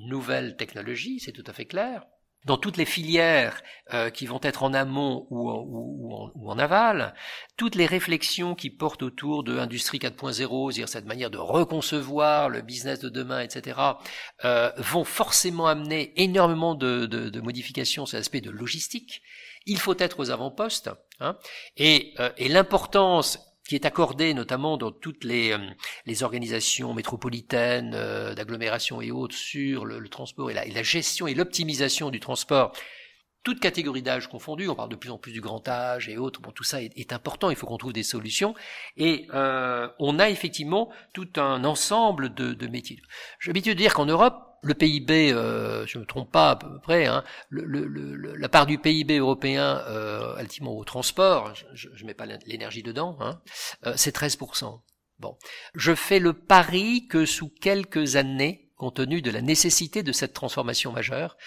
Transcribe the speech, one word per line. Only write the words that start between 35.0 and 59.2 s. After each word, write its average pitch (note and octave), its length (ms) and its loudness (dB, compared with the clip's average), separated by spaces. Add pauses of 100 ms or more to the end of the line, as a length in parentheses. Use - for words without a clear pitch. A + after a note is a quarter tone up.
en A2 60 -12
plus - 140 -18
du A2+ 100 -10
grand A2 260 -10
âge B2 420 -4
et G#2+ 80 -10
autres, C3 240 -6
bon, G#2+ 100 -16
tout - 120 -12
ça C3+ 180 -2
est, A2 140 -10
est - 180 -10
important, D#3 380 -2
il C#3+ 40 0
faut - 120 -10
qu'on A2+ 100 -8
trouve B2+ 160 -8
des G#2+ 100 -4
solutions. A#2 520 -2 (420)
Et, D#3 360 0
euh, B2+ 540 0 (120)
on D3 200 2
a G#3+ 100 6
effectivement F3+ 640 -2 (220)
tout F#3 240 -10
un C3+ 260 2
ensemble D3+ 680 2
de, B2 200 -4
de A#2+ 140 -8
métiers. A#2 320 -10 (400)
J'ai - 100 -8
l'habitude G3 240 2
de F3+ 80 0
dire G3 120 8
qu'en D3 140 4
Europe, E3 280 6 (280)
le D3+ 100 2
P D#3 140 6
I D3 120 2
B, B2+ 120 0
euh, A2+ 760 4
je A#2 140 -10
me G#2+ 80 -12
trompe B2+ 240 -10
pas D#3 180 8
à C3 60 4
peu C#3 260 -12
près, E3 240 4
hein, A#2+ 180 2 (260)
le, - 160 -6
le, D3 200 -2
le, C#3+ 300 -8
le, D3 200 -10
la D3+ 140 -4
part D3 160 10
du D3 140 0
P D#3 140 4
I D#3 100 2
B D3 80 2
européen, C3+ 760 2
euh, G#2+ 460 -4
relativement A#2+ 420 -8
au G#2+ 80 -10
transport, B2+ 720 2
je, - 120 -18 (100)
je, - 180 -16
je G#2 100 -18
mets G#2+ 120 -12
pas A2+ 100 -12
l'é-, G#2+ 220 -12
l'énergie A2 340 -8
dedans, C#3 380 -6
hein, C3 200 -6 (460)
euh, A#2+ 100 -2
c'est - 160 2
treize D3 240 0
pour - 200 -10
cent. A#2 280 -6 (360)
Bon. - 180 -10 (380)
Je E3 180 4
fais G3 240 4
le F3 160 6
pari F#3+ 760 6
que D#3+ 200 4
sous - 220 -4
quelques F#3+ 680 0
années, C#3 600 2
compte B2+ 200 -6
tenu C#3 260 0